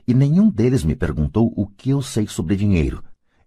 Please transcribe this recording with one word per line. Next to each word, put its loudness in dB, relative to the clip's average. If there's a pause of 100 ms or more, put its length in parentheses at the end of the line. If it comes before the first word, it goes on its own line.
e 0
nenhum 4
deles 0
me -2
perguntou 0
o -2
que -8
eu 0
sei -4
sobre -4
dinheiro. 0 (420)